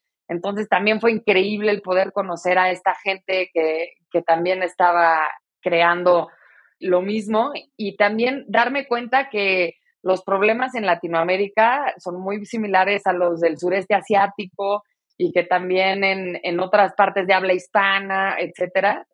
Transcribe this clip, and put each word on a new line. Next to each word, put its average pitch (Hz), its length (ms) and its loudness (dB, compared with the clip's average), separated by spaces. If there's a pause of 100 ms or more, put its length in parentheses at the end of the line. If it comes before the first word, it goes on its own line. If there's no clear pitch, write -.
(280)
Entonces 202 400 -6
también 208 320 2
fue 233 120 2
increíble 208 600 0
el 202 100 -4
poder 185 300 -2
conocer 185 460 -2
a 185 120 2
esta 180 320 -2
gente 185 500 -4
que, 160 360 -2 (220)
que 170 120 0
también 180 400 0
estaba 170 680 2 (320)
creando 175 680 2 (500)
lo 180 240 0
mismo 214 480 -2 (260)
y 202 200 -8
también 233 520 0
darme 247 380 0
cuenta 247 420 -2
que 190 460 0 (280)
los 185 220 0
problemas 220 500 0
en 214 120 -2
Latinoamérica 190 1120 0
son 180 220 -10
muy 202 260 -6
similares 202 600 0
a 190 60 0
los 175 280 0
del 160 180 0
sureste 180 360 -2
asiático 202 880 -2 (340)
y 175 140 0
que 175 120 2
también 185 580 0
en, 190 400 -2
en 175 180 -4
otras 190 340 2
partes 190 320 0
de 190 80 2
habla 185 180 0
hispana, 196 840 -2
etcétera, 185 760 -2